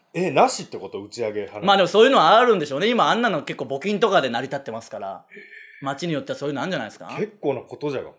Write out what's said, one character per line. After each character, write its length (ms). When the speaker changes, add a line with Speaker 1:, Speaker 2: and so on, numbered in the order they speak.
Speaker 1:
え、 180
な 180
し 160
っ 20
て 120
こ 100
と？ 140
打 60
ち 140
上 100
げ 140
花 140
火。 60
Speaker 2:
ま 80
あ 20
で 80
も 40
そ 140
う 20
い 40
う 20
の 80
は 200
あ 60
る 120
ん 20
で 80
し 60
ょ 60
う 20
ね。 80
今 220
あ 40
ん 80
な 80
の 120
結 160
構 80
募 140
金 200
と 100
か 100
で 100
成 100
り 80
立 80
っ 40
て 120
ま 100
す 80
か 80
ら、 260
街 260
に 60
よ 80
っ 40
て 80
は 60
そ 80
う 20
い 40
う 20
の 60
あ 40
る 40
ん 20
じ 60
ゃ 40
な 60
い 20
で 40
す 60
か？ 180
Speaker 1:
結 240
構 140
な 60
こ 160
と 140
じ 60
ゃ 60
が、 60
こ 100